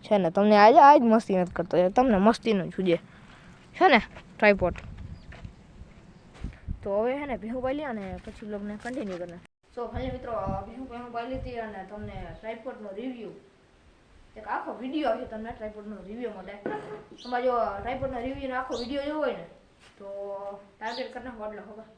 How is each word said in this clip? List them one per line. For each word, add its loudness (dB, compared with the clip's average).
છે 2
ને, 4
તમને 6
આજે 12
આજ 12
મસ્તી 4
નથી 0
કરતો, 0
એ 4
તમને 4
મસ્તીનું 2
જ -12
સૂજે. 2
છે 4
ને, 8
ટ્રાયપોડ. 4
તો 0
હવે 0
છે -4
ને, -6
ભેહું -6
પાઈ -2
લઈએ -4
અને -8
પછી -14
વ્લોગને -8
કન્ટિન્યુ -8
કરી -10
નાખીએ. -16
So, -8
finally -6
મિત્રો, -10
ભેહું, -6
ભેહું -14
પાઈ -6
લીધી -8
અને -10
તમને -12
ટ્રાયપોડનો -12
રિવ્યુ, -10
એક -16
આખો -6
વીડિયો -2
છે -8
તમને -12
ટ્રાયપોડનો -12
રિવ્યુ -8
માટે. -14
તમારે -4
જો 2
ટ્રાયપોડનો -6
રિવ્યુનો -6
આખો -4
વીડિયો -6
જોવો -4
હોય -2
ને, -10
તો -16
ટાર્ગેટ -8
કરી -14
નાખો, -12
એટલે -10
ખબર. -18